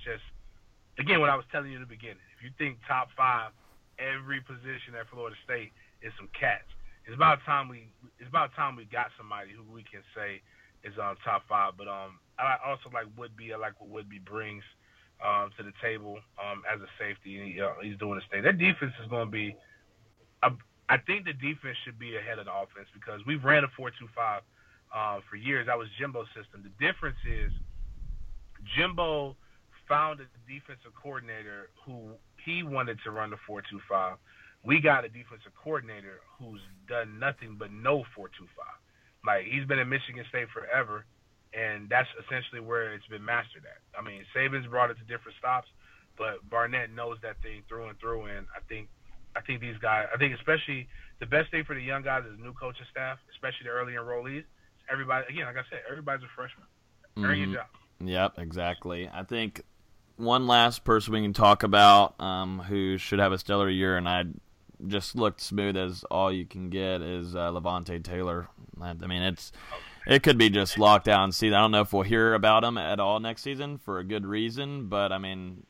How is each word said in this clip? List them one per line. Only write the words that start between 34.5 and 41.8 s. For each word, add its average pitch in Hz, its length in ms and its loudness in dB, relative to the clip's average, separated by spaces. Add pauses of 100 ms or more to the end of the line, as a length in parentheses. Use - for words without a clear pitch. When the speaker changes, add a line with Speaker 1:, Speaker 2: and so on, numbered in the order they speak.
Speaker 1:
We 147 160 4
got 143 240 4
a 113 40 -10
defensive 110 440 -20 (100)
coordinator 110 580 -8 (180)
who's 113 220 -16 (280)
done 113 300 -6
nothing 120 400 -6
but 104 140 -12
no 127 320 0 (100)
four 98 140 -16
two - 180 -20 (100)
five. - 180 -16 (500)
Like, 101 220 0
he's 135 200 -4
been 135 120 0
at 127 100 0
Michigan 127 400 -4
State 120 260 -6
forever, 113 500 -2 (480)
and 107 360 -6